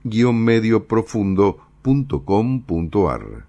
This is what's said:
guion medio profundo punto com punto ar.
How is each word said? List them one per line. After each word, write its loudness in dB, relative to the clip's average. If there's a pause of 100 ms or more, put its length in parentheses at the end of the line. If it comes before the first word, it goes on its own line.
guion 2
medio 2
profundo 0 (220)
punto -2
com 0
punto 0
ar. -8